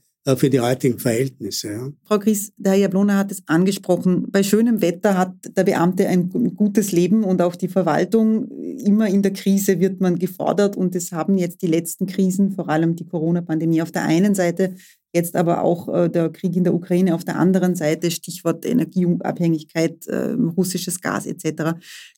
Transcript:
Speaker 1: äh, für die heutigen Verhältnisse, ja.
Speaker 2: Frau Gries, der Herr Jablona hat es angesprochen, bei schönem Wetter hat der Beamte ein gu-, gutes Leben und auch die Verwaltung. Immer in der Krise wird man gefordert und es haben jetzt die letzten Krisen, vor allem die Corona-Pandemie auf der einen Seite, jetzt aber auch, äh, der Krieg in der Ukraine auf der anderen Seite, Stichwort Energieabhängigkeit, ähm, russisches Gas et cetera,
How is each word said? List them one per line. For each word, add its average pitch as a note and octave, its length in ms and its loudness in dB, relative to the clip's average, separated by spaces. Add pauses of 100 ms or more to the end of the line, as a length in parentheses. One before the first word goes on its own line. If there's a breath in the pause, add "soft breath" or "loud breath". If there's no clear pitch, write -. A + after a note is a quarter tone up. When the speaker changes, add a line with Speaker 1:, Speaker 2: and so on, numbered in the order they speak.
(240)
Speaker 1:
äh, C3 120 2
für C3+ 140 2
die B2+ 100 4
heutigen A#2+ 380 0
Verhältnisse, A2+ 720 -4
ja. B2 180 -8 (140)
Speaker 2:
Frau G#3 140 0
Gries, G#3 400 -2
der F#3+ 140 0
Herr G3 80 4
Jablona G3 360 2
hat G3 160 0
es - 140 -12
angesprochen, F3+ 840 0
bei G3 120 2
schönem G#3+ 400 2
Wetter F3 340 0
hat F#3 180 0 (220)
der F#3+ 80 4
Beamte F#3 440 2
ein F3+ 200 2
gu-, F3+ 220 -2
gutes G#3 420 0
Leben F3+ 320 2
und F#3 160 2
auch F3 160 0
die F#3 120 -4
Verwaltung. F#3+ 840 2 (340)
Immer G#3 240 4
in G3 140 2
der G3 100 0
Krise G3 480 0
wird F#3+ 220 0
man F3 160 2
gefordert F3+ 580 -2
und F3+ 180 -2
es F3 160 -6
haben F3+ 280 0
jetzt F3 240 -4
die F#3+ 40 0
letzten E3+ 400 -2
Krisen, F#3+ 460 0
vor - 160 -8
allem E3 260 0
die E3+ 120 -10
Corona-Pandemie E3 720 0
auf E3 120 -4
der E3+ 100 -4
einen E3+ 320 4
Seite, F#3 400 0 (400 loud breath)
jetzt E3+ 220 0
aber E3+ 260 0
auch, E3+ 260 0
äh, F3 200 0
der E3 220 0
Krieg E3 260 -4
in F3+ 80 2
der F3 80 2
Ukraine F3+ 420 0
auf E3+ 80 -4
der - 160 -6
anderen F3+ 360 2
Seite, E3 360 0
Stichwort E3 540 -6
Energieabhängigkeit, E3 1400 -2
ähm, - 420 -2
russisches F3+ 520 -4
Gas - 240 -4
et - 160 -10
cetera, D#3+ 360 -4 (400 loud breath)